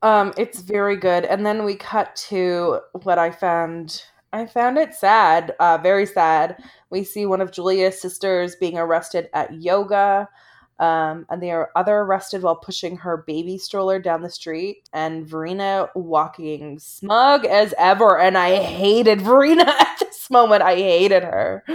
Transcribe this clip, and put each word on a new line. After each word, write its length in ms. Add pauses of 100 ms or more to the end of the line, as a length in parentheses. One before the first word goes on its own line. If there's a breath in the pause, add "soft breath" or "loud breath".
Um, 360
it's 240
very 340
good. 300
And 200
then 200
we 100
cut 400 (140)
to 500 (240)
what 160
I 100
found, 760 (280 loud breath)
I 140
found 320
it 160
sad, 680
uh, 200
very 260
sad. 580 (260 loud breath)
We 140
see 220
one 160
of 100
Julia's 500
sisters 540
being 220
arrested 560
at 280
yoga, 680 (500 soft breath)
um, 500
and 140
they 80
are 240
other 220
arrested 440
while 140
pushing 420
her 300
baby 300
stroller 420
down 220
the 80
street, 480 (160)
and 340
Verena 640
walking 840
smug 640
as 320
ever. 400
And 200
I 240
hated 600
Verena 420
<laughs> 160
at 200
this 300
moment. 340
I 120
hated 480
her. 400 (120)